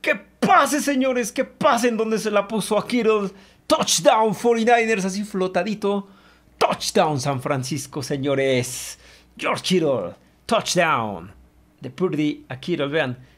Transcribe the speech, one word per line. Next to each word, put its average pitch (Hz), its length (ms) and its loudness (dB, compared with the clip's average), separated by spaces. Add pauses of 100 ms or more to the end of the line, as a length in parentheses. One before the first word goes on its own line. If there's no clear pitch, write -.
¡Qué 311 140 0
pase, 294 640 2
señores! 262 520 0
¡Qué 262 120 -2
pase 247 440 2
en 233 80 0
donde 220 220 -2
se 208 120 -4
la 202 160 2
puso 214 320 -2
a - 80 -4
Kittle! 214 440 0 (360)
Touchdown 220 680 2
forty-niners, 226 680 2
así 196 200 -4
flotadito. 196 840 -2 (500)
Touchdown 156 640 0
San 139 200 -2
Francisco, 139 640 -6
señores. 135 960 -2 (360)
George - 260 -4
Kittle, 139 520 0 (320)
touchdown. 120 840 0 (480)
De 135 100 -12
Purdy 151 580 -2
a 127 120 -12
Kittle, 151 260 -4
vean. 143 320 -2 (200)